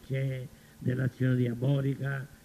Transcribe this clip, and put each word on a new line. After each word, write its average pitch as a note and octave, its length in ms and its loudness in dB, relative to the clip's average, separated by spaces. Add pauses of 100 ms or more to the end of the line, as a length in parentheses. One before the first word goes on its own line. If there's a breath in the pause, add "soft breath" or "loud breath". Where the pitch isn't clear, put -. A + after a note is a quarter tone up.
c'è, C3+ 420 -4 (320 loud breath)
dell'azione B2+ 580 2
diabolica, C3+ 920 0 (180)